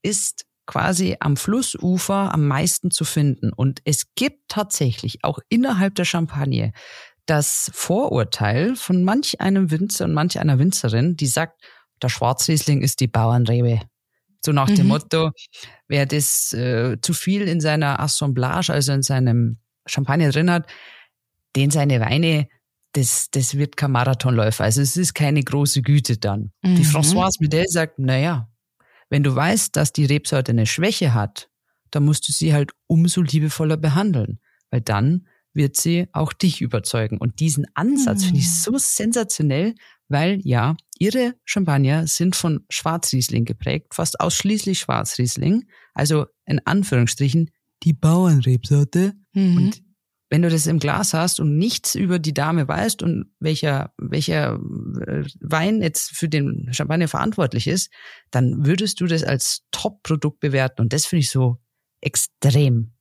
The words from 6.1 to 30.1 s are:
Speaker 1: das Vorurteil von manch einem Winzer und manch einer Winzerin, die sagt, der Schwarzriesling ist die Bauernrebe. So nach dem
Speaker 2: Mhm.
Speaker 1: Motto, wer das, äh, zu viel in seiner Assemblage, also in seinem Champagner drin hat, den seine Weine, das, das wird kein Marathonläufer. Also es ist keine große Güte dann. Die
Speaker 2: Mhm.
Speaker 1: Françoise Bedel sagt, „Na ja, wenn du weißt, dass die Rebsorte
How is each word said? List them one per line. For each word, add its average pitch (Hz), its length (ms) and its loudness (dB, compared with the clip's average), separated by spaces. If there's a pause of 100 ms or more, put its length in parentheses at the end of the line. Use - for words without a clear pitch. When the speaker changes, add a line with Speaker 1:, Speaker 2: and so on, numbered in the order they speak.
Speaker 1:
das - 480 -2
Vorurteil 143 1000 -2
von 185 280 0
manch 226 360 0
einem 190 320 2
Winzer 185 340 -2
und 165 80 0
manch 156 260 0
einer 139 200 2
Winzerin, 143 560 2
die 147 120 -2
sagt, 156 340 -2 (400)
der 127 80 -2
Schwarzriesling 139 720 0
ist - 180 -2
die 131 80 2
Bauernrebe. 117 760 2 (600)
So 156 80 -2
nach 139 180 2
dem 190 160 4
Speaker 2:
Mhm. 190 40 6
Speaker 1:
Motto, 160 420 0 (560)
wer 143 180 0
das, 143 480 -2
äh, 120 480 -2
zu - 120 -2
viel 196 340 -2
in 170 120 0
seiner 151 400 0
Assemblage, 143 720 0
also 143 220 0
in 139 100 0
seinem 120 540 2 (280)
Champagner 143 460 0
drin 156 180 2
hat, 175 180 0 (880)
den 139 160 2
seine 143 280 2
Weine, 151 480 0 (460)
das, - 380 0
das 139 260 -2
wird 143 200 -2
kein 143 140 0
Marathonläufer. 123 720 2
Also 110 180 2
es 139 160 0
ist 180 160 0
keine 143 300 2
große 139 380 0
Güte 127 360 2
dann. 104 340 -4 (120)
Die 175 220 4
Speaker 2:
Mhm. 151 40 4
Speaker 1:
Françoise 175 500 2
Bedel 156 280 2
sagt, 165 300 -2
„Na 131 200 0
ja, 139 320 -2 (600)
wenn 143 140 2
du 135 120 2
weißt, 170 400 0
dass 151 160 0
die 151 140 2
Rebsorte 139 460 0